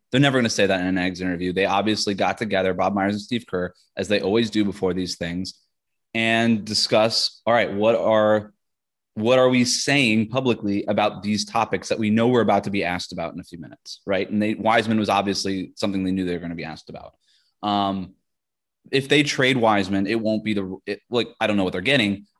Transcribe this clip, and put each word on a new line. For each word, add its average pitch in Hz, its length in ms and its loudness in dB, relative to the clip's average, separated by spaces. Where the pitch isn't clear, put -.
They're 127 100 4
never 135 180 4
gonna 117 100 2
say 104 160 0
that 95 140 2
in 90 80 -2
an 92 100 0
Eggs 90 240 -4
interview. 90 320 -4
They 95 120 2
obviously 101 500 0
got 95 240 -2
together, 95 340 0
Bob 92 220 0
Myers 98 180 0
and 104 80 -6
Steve 113 260 -6
Kerr, 90 260 -4
as 95 100 -4
they 104 140 0
always 110 280 2
do 107 160 0
before 92 300 -2
these 90 220 -6
things, 87 440 -8
and 113 500 2
discuss, 110 800 0
"All 113 80 2
right, 113 180 2
what 104 220 2
are, 107 580 2
what 117 240 2
are 127 120 6
we 127 140 4
saying 117 680 2
publicly 110 560 0
about 104 360 0
these 101 240 -2
topics 104 440 -2
that - 100 -2
we 107 100 0
know 113 200 4
we're 123 120 4
about 101 220 2
to - 80 -6
be 98 120 -2
asked 90 280 -6
about 85 240 -8
in - 40 -12
a 90 40 -12
few 87 160 -18
minutes," - 480 -20
right? 95 200 0
And 104 140 -2
they, 107 140 0
Wiseman 110 420 2
was 104 120 0
obviously 98 680 -2
something 98 280 -4
they 92 80 -2
knew 95 140 -2
they 90 80 -2
were 87 60 -6
gonna 85 160 -10
be 80 80 -10
asked 80 260 -14
about. - 240 -18
Um, 98 540 -2
if 135 180 0
they 147 140 4
trade 135 340 0
Wiseman, 98 480 2
it 113 140 0
won't 110 240 -2
be 107 100 -2
the, 95 320 -6
it, 98 240 -8
like, 117 180 0
I 113 80 0
don't 104 100 2
know 98 60 2
what 90 100 -2
they're 95 80 -4
getting. 104 460 0